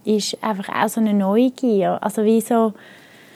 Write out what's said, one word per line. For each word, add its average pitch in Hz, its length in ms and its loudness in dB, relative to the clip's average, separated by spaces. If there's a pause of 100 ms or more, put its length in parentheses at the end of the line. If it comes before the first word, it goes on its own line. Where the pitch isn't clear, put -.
ist 208 400 -2
einfach 202 260 -4
auch 208 200 -2
so 226 100 -4
eine 214 140 2
Neugier. 202 880 0
Also 214 240 -2
wie 220 160 4
so, 226 320 0 (640)